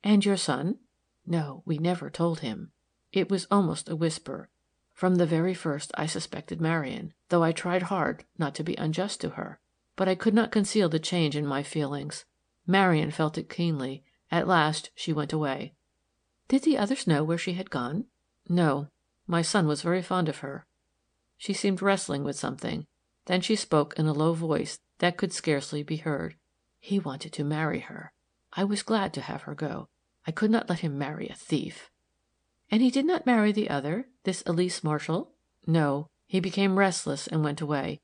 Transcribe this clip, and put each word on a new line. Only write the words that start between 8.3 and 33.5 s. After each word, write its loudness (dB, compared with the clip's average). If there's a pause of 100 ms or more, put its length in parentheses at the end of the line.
not -2
to -6
be -4
unjust -4
to -4
her. -12 (360)
But 0
I 2
could 2
not 4
conceal 2
the 0
change 0
in -2
my -2
feelings. -6 (400)
Marian 4
felt -2
it -8
keenly. -2 (260)
At 0
last 2
she -4
went -2
away." -4 (720)
"Did 2
the 4
others 0
know 4
where 0
she -4
had -8
gone?" -4 (420)
"No. 2 (380)
My 2
son 2
was 0
very 0
fond 0
of -4
her." -12 (720)
She -6
seemed 0
wrestling 0
with -4
something. -6 (400)
Then 0
she 0
spoke 0
in 2
a 2
low 2
voice -2 (200)
that 0
could -2
scarcely -2
be -4
heard. -4 (420)
"He -2
wanted -6
to -4
marry -2
her. -16 (400)
I -2
was -2
glad -2
to -8
have -8
her -10
go. -6 (380)
I -4
could 0
not 2
let 0
him -2
marry -4
a -12
thief." -6 (800)
"And 4
he 6
did 2
not 2
marry 6